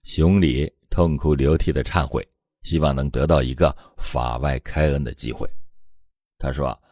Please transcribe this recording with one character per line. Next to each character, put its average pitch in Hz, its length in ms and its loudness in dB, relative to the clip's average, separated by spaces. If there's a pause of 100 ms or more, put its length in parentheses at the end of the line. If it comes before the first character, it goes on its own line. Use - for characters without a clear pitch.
熊 90 380 4
礼 73 320 2 (160)
痛 85 260 2
哭 76 200 2
流 69 200 4
涕 - 160 2
的 69 120 -2
忏 80 220 -2
悔， 67 220 -6 (360)
希 82 160 -2
望 73 160 2
能 69 140 -2
得 67 160 0
到 78 160 4
一 64 120 -4
个 69 220 2 (220)
法 60 400 -4
外 65 220 -2
开 76 280 0
恩 71 160 0
的 57 100 -6
机 - 180 -8
会。 - 160 -4 (880)
他 67 140 -4
说 67 260 -4 (140)